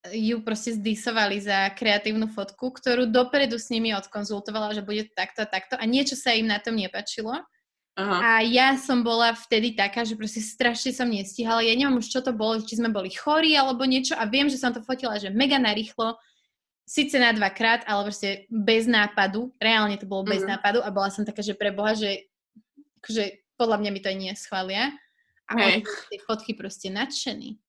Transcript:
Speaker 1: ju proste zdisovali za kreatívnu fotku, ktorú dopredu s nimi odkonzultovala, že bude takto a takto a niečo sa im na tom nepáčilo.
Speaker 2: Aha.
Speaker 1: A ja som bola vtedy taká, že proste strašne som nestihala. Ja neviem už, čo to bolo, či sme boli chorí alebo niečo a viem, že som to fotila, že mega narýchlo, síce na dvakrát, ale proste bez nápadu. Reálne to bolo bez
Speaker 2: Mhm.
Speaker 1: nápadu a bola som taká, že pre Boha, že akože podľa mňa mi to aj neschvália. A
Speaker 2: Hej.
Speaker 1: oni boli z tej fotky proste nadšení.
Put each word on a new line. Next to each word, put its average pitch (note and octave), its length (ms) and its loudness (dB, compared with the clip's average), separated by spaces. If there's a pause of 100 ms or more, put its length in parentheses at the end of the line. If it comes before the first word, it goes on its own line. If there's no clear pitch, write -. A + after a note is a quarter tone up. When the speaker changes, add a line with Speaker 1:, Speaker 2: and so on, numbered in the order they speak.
Speaker 1:
ju A3 400 -2
proste A3 320 -4
zdisovali G#3 640 0
za G3 320 0
kreatívnu G#3+ 560 0
fotku, G#3 400 -8
ktorú B3 400 0
dopredu B3 480 2
s A3+ 160 -8
nimi A3+ 220 0
odkonzultovala, G#3 800 -6
že G3 80 -8
bude G#3+ 240 -4
takto F#3+ 320 -6
a G#3 80 -4
takto F#3+ 300 -4
a A3 80 -4
niečo C4+ 260 2
sa B3 220 0
im A3 100 2
na G#3 160 0
tom A3+ 160 -4
nepáčilo. G#3 560 -6 (640)
Speaker 2:
Aha. F#3+ 240 0
Speaker 1:
A A#3 100 4 (140)
ja B3+ 320 4
som C4 260 0
bola A#3 320 2
vtedy A3+ 400 0
taká, G3+ 300 -2
že A3+ 100 -4
proste G#3+ 300 -6
strašne A#3+ 480 0
som B3+ 180 -2
nestihala. A3+ 540 0
Ja A3+ 100 4
neviem C4 220 4
už, A3 160 -2
čo B3+ 100 0
to B3+ 140 -2
bolo, A3 260 0
či A3 160 -8
sme A#3 140 2
boli F#3+ 180 -2
chorí D#4 460 2
alebo C4+ 260 2
niečo C4 320 2
a A#3 160 0
viem, C4+ 160 4
že C4+ 160 0
som B3+ 80 2
to A#3 140 -6
fotila, B3+ 320 -4
že G3+ 180 -6
mega C4+ 240 2
narýchlo, A3+ 640 0 (640)
síce C#4+ 340 0
na A#3+ 160 6
dvakrát, A3+ 540 2
ale G3+ 180 0
proste G3 460 -6
bez A3+ 340 2
nápadu. G#3 720 2
Reálne G#3+ 380 2
to G3+ 100 -12
bolo F#3+ 160 -4
bez F#3+ 220 0
Speaker 2:
Mhm. G3 100 -4
Speaker 1:
nápadu G#3 320 2
a G#3 60 -6
bola G3 180 0
som G#3 160 -4
taká, G#3 160 -8
že G3 140 -4
pre G3+ 180 0
Boha, G#3 240 0
že G3 320 -4 (720)
akože A3 220 -4 (320)
podľa A3+ 240 2
mňa G#3 100 -2
mi G3 140 -6
to G3 80 -2
aj F#3+ 80 -4
neschvália. F#3+ 640 -6 (640)
A - 80 -8
Speaker 2:
Hej. A3+ 100 2
Speaker 1:
oni F#3+ 160 4
boli - 140 -10
z - 160 -14
tej G3+ 160 -10
fotky A3 260 -4
proste G3 380 -12
nadšení. G#3+ 680 -6 (120)